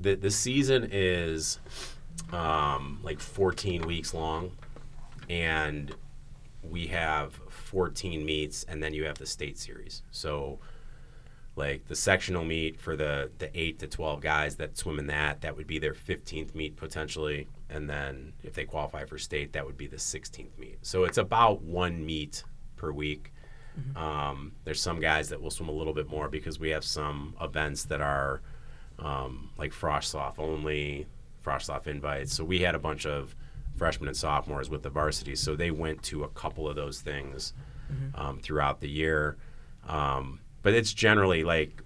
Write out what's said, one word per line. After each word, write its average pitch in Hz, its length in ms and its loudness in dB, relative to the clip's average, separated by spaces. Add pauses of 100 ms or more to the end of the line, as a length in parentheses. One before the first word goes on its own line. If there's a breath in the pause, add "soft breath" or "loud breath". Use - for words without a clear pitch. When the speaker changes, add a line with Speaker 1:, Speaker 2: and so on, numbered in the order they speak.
Speaker 1:
the, 98 140 6
the 101 160 2
season 127 600 6
is, 87 680 2 (720 loud breath)
um, 73 720 2
like, 78 180 -4
fourteen 90 640 2
weeks 82 320 -2
long, 80 380 0 (800)
and 78 640 2 (680)
we 82 260 -4
have 78 460 2 (140)
fourteen 87 760 0
meets, 76 400 0
and 78 180 -4
then 78 120 0
you 76 100 0
have 73 140 -2
the 67 80 -10
state - 320 -6
series. - 520 -10
So, 71 480 -4 (960 loud breath)
like, 71 300 -2
the 85 80 -6
sectional 90 500 4
meet 80 360 0
for 82 160 -4
the, 71 420 0
the 76 180 -4
eight 82 220 -2
to 80 80 -8
twelve 76 340 -2
guys 76 360 2
that 76 200 -6
swim 78 220 -2
in 71 80 -2
that, 73 360 0
that 76 140 -4
would 76 120 -8
be 78 100 0
their 76 160 0
fifteenth 80 600 -4
meet 78 220 -4
potentially, 76 720 -2 (240)
and 76 180 -4
then 71 440 -4 (100)
if - 120 -8
they 78 100 -4
qualify 73 400 -4
for 76 140 -8
state, 71 340 -2
that 69 120 -2
would 67 120 -8
be 71 100 -6
the 71 140 -8
sixteenth - 580 -6
meet. - 240 -10
So 92 220 4
it's 92 140 4
about 110 440 8
one 85 420 2
meet 78 380 -2 (320)
per 80 160 -4
week. 73 400 -2 (480 loud breath)
Speaker 2:
Mm-hmm. 135 180 -4
Speaker 1:
Um, 73 560 -2 (120)
there's 78 160 -2
some 82 200 0
guys 78 300 4
that 76 120 -4
will 78 80 -2
swim 82 180 -4
a 78 40 0
little 78 200 0
bit 76 160 0
more 76 200 0
because 76 320 -4
we 80 100 2
have 78 140 0
some 73 560 -2
events 76 460 0
that 73 140 0
are, 71 400 2 (600 loud breath)
um, 65 580 -4
like, 76 140 -2
Frosh 73 320 2
Soft - 340 -2
only, 76 680 0 (380)
Frosh 69 180 0
Soft 71 260 -4
invites. 71 440 -2
So 80 120 0
we 87 160 4
had 87 160 6
a - 20 2
bunch 76 260 -2
of 71 300 -2 (420 loud breath)
freshmen 80 300 2
and 64 100 -2
sophomores 71 540 2
with 71 140 -4
the 73 60 -4
varsity, 76 440 2
so 76 220 2
they 85 160 2
went 78 320 -2
to 76 180 -2
a 71 60 -2
couple 78 400 -2
of 73 80 -2
those 71 240 -4
things, 69 520 -4 (400 loud breath)
Speaker 2:
Mm-hmm. 135 280 -2
Speaker 1:
um, 69 180 -2
throughout 71 420 2
the 73 80 -4
year. 76 480 4 (520 loud breath)
Um, 69 500 0 (240)
but 104 100 8
it's 113 220 6
generally, 98 480 8
like, 82 440 4